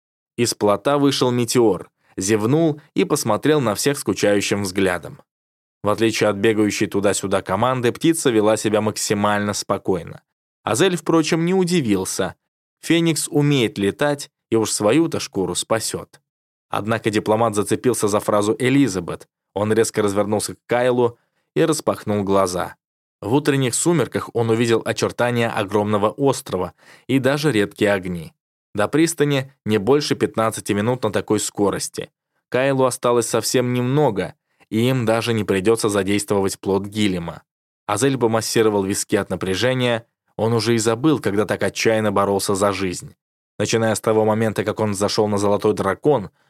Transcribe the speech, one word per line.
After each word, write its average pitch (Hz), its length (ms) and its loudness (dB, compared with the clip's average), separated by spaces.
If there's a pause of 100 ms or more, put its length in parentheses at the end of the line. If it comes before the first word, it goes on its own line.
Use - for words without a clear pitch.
(380)
Из 120 160 0
плота 120 460 0
вышел 135 320 2
Метеор, 117 580 2 (260)
зевнул 123 640 0 (140)
и 190 120 0
посмотрел 139 540 0
на 113 140 0
всех 139 240 -2
скучающим 101 640 0
взглядом. 90 580 -2 (640)
В 101 60 0
отличие 107 400 2
от 104 60 0
бегающей 104 500 2
туда-сюда 98 560 0
команды, 120 500 0
птица 160 380 0
вела 107 260 4
себя 107 260 0
максимально 104 720 -2
спокойно. 95 680 -4 (420)
Азель, 170 320 2
впрочем, 165 500 0
не 180 80 0
удивился. 113 800 0 (460)
Феникс 165 480 0
умеет 143 500 2
летать 143 500 -2 (220)
и 113 40 4
уж 110 160 0
свою-то 123 480 2
шкуру 90 360 -4
спасет. - 640 -6 (480)
Однако 107 400 -2
дипломат 107 460 0
зацепился 107 520 0
за 101 120 0
фразу 104 400 0
«Элизабет». 107 680 0 (280)
Он 107 180 -2
резко 110 300 2
развернулся 101 500 -2
к - 140 -18
Кайлу 123 500 0 (380)
и 156 100 4
распахнул 104 580 -2
глаза. 92 520 0 (460)
В 101 120 -2
утренних 135 400 0
сумерках 147 600 -2
он 113 180 0
увидел 113 340 2
очертания 117 640 -2
огромного 104 600 0
острова 98 640 -2 (340)
и 131 100 0
даже 143 340 0
редкие 101 420 2
огни. 87 400 -6 (440)
До 104 100 0
пристани 147 640 0 (140)
не 107 140 2
больше 139 340 2
пятнадцати 110 580 -2
минут 110 300 -2
на 107 100 -2
такой 104 280 0
скорости. - 720 -4 (380)
Кайлу 131 360 2
осталось 120 420 0
совсем 123 460 0
немного, 123 600 0 (340)
и 113 180 0
им 131 160 0
даже 113 300 0
не 107 100 0
придется 104 460 0
задействовать 101 680 -2
плот 98 260 -2
Гиллема. 98 560 -4 (460)
Азель 127 320 0
помассировал 110 640 2
виски 98 320 -2
от 98 160 -2
напряжения, 113 760 -2 (300)
он 113 180 0
уже 117 220 2
и - 20 2
забыл, 117 420 2
когда 101 260 0
так 104 180 -4
отчаянно 107 480 0
боролся 98 420 0
за 101 180 2
жизнь. 92 440 -6 (420)
Начиная 110 380 0
с - 40 -4
того 110 260 2
момента, 107 380 0
как 101 160 -4
он 107 120 0
взошел 101 360 0
на 104 120 0
Золотой 101 340 2
Дракон, 98 560 0 (200)